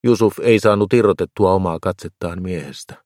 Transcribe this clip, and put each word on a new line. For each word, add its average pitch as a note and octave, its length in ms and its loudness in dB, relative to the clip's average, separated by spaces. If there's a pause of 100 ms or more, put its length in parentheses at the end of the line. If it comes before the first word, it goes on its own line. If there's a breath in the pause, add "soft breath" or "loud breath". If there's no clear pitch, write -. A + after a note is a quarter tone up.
Yusuf A2 320 2
ei A2+ 200 4
saanut G#2 340 2
irrotettua G2 600 2
omaa F#2 280 -2
katsettaan F2 600 -8
miehestä. F2 640 -12